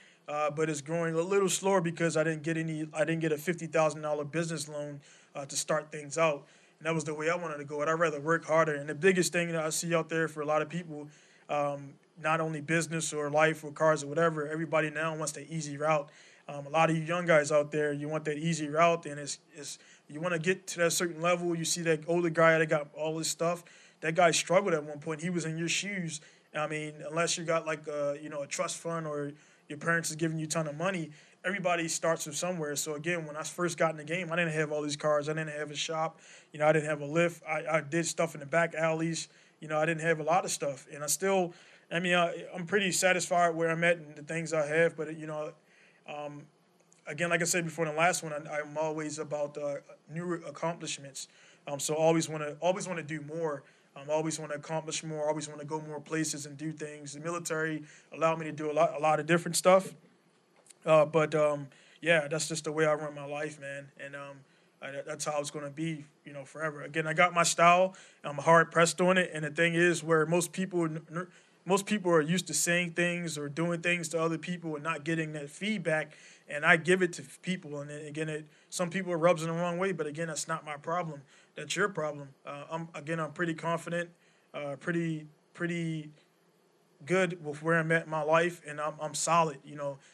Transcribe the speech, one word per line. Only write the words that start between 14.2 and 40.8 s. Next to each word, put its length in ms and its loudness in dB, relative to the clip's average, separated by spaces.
everybody 420 0
now 260 -2
wants 180 -4
the 80 -10
easy 240 -6
route. 320 2
Um, 180 -8
a 40 -14
lot 200 4
of 80 2
you 60 -2
young 240 -2
guys 240 6
out 200 4
there, 220 0
you 160 -6
want 160 -4
that 140 -4
easy 280 -2
route, 380 4
and 140 -10
it's, 180 -8
it's, 240 -14
you 100 -10
wanna 200 -2
get 280 0
to 120 -6
that 120 4
certain 300 -2
level. 320 2
You 120 -2
see 180 -2
that 240 2
older 240 2
guy 260 8
that 80 4
got 300 0
all 200 -2
this 120 -4
stuff. 360 -2
That 160 -2
guy 160 8
struggled 420 2
at 100 0
one 140 -10
point. 240 -6
He 80 -4
was 160 -2
in 140 -4
your 100 -2
shoes. 500 -4
I 100 -2
mean, 300 -6
unless 300 0
you 60 -6
got, 240 0
like, 200 -4
a, 320 -2
you 100 -10
know, 120 -8
a 60 -8
trust 300 -4
fund 280 -6
or 280 -6
your 80 -10
parents 320 0
is 60 -6
giving 240 0
you 60 -4
a 40 -6
ton 180 -2
of 80 -8
money, 360 -2
everybody 420 0
starts 380 0
from 80 -10
somewhere. 420 -4
So 200 -4
again, 300 -2
when 100 -10
I 80 -6
first 340 -2
got 140 4
in 60 -6
the 60 -10
game, 280 -4
I 40 -2
didn't 180 2
have 180 0
all 100 -2
these 160 -2
cars. 320 2
I 40 0
didn't 240 -6
have 140 -6
a 40 -10
shop. 440 -4
You 80 -8
know, 80 6
I 60 10
didn't 160 2
have 120 -2
a 40 -8
lift. 420 2
I, 160 -4
I 40 2
did 240 -2
stuff 280 -2
in 80 -12
the 40 -14
back 300 2
alleys. 540 0
You 100 -14
know, 100 0
I 60 4
didn't 160 0
have 180 2
a 40 -4
lot 220 4
of 60 -4
stuff. 420 -4